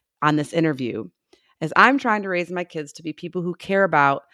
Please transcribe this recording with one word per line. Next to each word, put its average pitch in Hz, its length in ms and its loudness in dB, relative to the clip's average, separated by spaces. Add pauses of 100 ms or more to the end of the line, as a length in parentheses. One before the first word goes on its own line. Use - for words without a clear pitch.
(200)
on 151 160 2
this 147 160 -4
interview, 131 560 -2 (540)
as 160 120 -6
I'm 240 220 6
trying 214 260 -2
to 196 60 -8
raise 175 220 -4
my 180 140 -6
kids 151 300 -12
to - 80 -20
be 160 120 -10
people 180 260 -8
who 175 140 -4
care 196 300 0
about 143 500 2